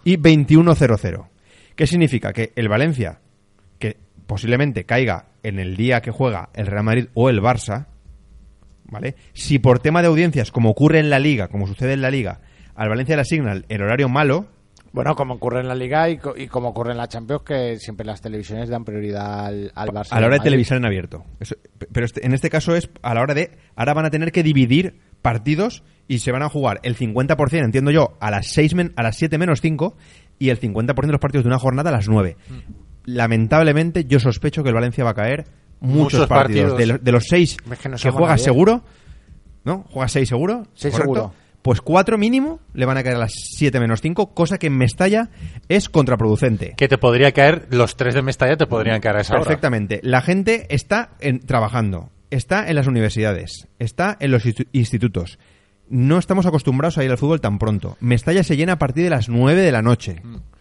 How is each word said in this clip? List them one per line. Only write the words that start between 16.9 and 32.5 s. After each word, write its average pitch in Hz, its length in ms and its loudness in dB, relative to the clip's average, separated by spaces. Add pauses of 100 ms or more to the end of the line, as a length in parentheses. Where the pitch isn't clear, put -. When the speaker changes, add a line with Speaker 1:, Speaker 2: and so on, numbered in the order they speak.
Speaker 2:
en 120 60 -6
la 117 100 -6
Champions, 117 360 -8
que 123 340 -6
siempre 107 280 -14
las 107 160 -12
televisiones 107 480 -10
dan 117 160 -6
prioridad 104 600 -8
al, 101 300 -10
al 110 140 -8
Barça 104 220 -8
Speaker 1:
A 120 80 0
la 110 60 2
hora - 0 -
Speaker 2:
y - 0 -
al 117 60 2
Speaker 1:
de 143 60 4
Speaker 2:
Madrid. 139 60 0
Speaker 1:
televisar 131 340 0
en 123 80 -2
abierto. 92 380 -6 (160)
Eso, - 160 -12 (220)
pe-, - 140 -14
pero 120 140 -2
este, 113 200 -8
en 127 80 2
este 147 160 -2
caso 165 260 0
es 170 140 -4 (120)
a 120 120 -4
la 113 80 0
hora 143 120 -2
de, 143 180 -4 (240)
ahora 123 180 0
van 156 120 0
a 156 40 -2
tener 160 220 -2
que 175 120 2
dividir 147 560 2 (220)
partidos 147 600 -2 (240)
y 127 120 -2
se 127 120 -4
van 131 120 -4
a 151 60 -4
jugar 131 340 -2
el 120 120 -4
cincuenta 127 420 -2
por 139 120 0
cien, 160 160 0
entiendo 131 260 2
yo, 151 280 2
a 107 120 -4
las 101 160 -4
seis 156 260 2
men-, 175 220 -2
a 123 80 -2
las 110 120 -2
siete 156 220 -2
menos 160 240 0
cinco 160 340 -2 (440)
y 135 100 2
el 117 80 2
cincuenta 117 380 -4
por 131 100 -2
ciento 151 60 0
de 147 60 2
los - 40 -4
partidos 143 220 0
de 117 60 2
una 127 100 0
jornada 131 300 -2
a 151 40 0
las 104 140 -2
nueve. 104 280 2 (140)
Speaker 3:
Mm. - 400 -18 (160)